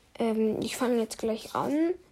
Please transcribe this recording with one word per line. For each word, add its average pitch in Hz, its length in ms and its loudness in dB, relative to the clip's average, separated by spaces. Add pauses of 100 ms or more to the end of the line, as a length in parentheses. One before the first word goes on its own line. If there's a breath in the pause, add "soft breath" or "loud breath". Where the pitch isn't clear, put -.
(180)
Ähm, 220 440 2
ich 226 140 -4
fange 240 240 2
jetzt 220 180 -4
gleich 220 360 -4
an 320 400 2 (180)